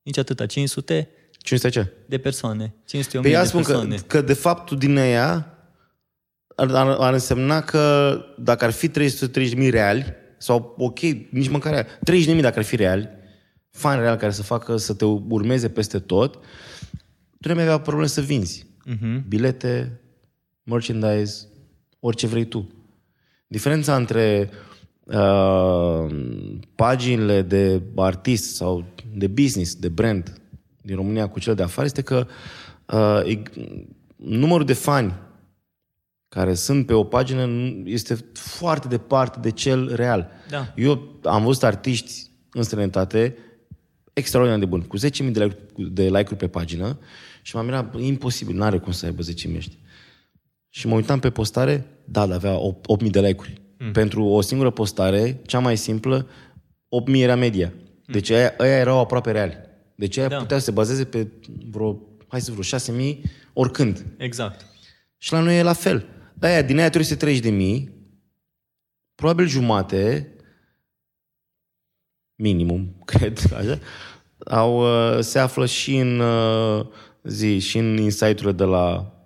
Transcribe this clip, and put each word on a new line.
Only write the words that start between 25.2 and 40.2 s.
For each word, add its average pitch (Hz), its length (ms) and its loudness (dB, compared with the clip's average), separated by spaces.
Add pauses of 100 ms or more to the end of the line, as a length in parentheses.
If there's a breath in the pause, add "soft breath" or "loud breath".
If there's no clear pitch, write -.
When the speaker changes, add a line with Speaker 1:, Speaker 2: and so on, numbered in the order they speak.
Speaker 2:
paginile 117 680 2
de 95 400 2 (140)
artist 95 600 0
sau 90 300 -4 (300)
de 98 120 -2
business, 101 480 0
de 90 140 -4
brand 92 520 -2 (400)
din 98 140 -8
România 101 340 -2
cu - 100 -8
cele 110 160 0
de 92 80 -2
afară 107 220 -2
este 139 160 -4
că, 123 260 0 (640 loud breath)
uh, 104 320 4
e, 104 160 -2 (760)
numărul 147 500 2
de 135 80 2
fani 123 400 0 (1120)
care 92 260 -2
sunt 135 320 0
pe 120 80 0
o 110 100 6
pagină 127 420 0
nu, 120 420 -4
este 113 300 -4 (160)
foarte 156 540 -4
departe 123 520 0
de 117 120 -2
cel 131 440 0
real. 113 360 0 (180 loud breath)